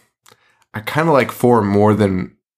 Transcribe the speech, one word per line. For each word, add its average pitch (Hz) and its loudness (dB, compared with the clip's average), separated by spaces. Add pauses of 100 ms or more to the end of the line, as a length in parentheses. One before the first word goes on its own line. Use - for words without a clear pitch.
(720)
I 107 -12
kinda 156 -2
like 120 0
four 120 2
more 101 2
than 98 -2 (220)